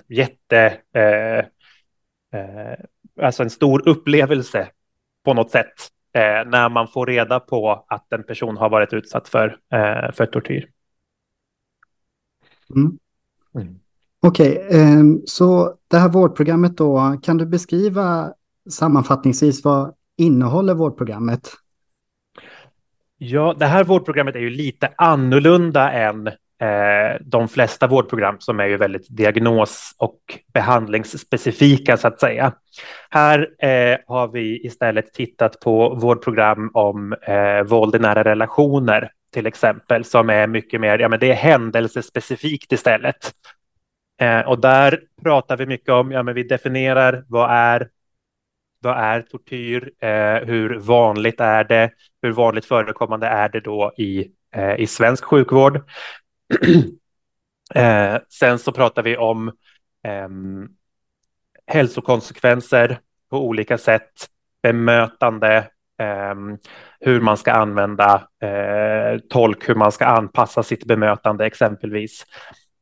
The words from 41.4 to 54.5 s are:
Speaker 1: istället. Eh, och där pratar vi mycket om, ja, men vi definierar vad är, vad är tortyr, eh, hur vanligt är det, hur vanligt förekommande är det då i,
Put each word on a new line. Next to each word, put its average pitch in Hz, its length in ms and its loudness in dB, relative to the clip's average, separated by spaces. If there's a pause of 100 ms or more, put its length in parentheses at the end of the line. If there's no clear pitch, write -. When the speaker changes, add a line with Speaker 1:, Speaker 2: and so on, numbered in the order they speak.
Speaker 1:
istället. 127 600 -2 (880)
Eh, 117 180 2
och 123 200 -2
där 139 420 4 (220)
pratar 139 340 0
vi 131 80 -8
mycket 131 240 -8
om, 127 220 2
ja, 131 120 -4
men 120 120 -6
vi 123 80 -4
definierar 131 840 -2
vad 117 240 0
är, 120 380 2 (920)
vad 123 160 -4
är 113 240 -2
tortyr, 123 800 -12
eh, 107 480 -2
hur 113 320 -4
vanligt 110 600 0
är 110 240 2
det, 113 280 0 (300)
hur 120 100 -4
vanligt 113 340 -2
förekommande 110 640 -4
är 107 220 -2
det 110 100 -8
då 104 380 -6
i, 98 340 -6 (240)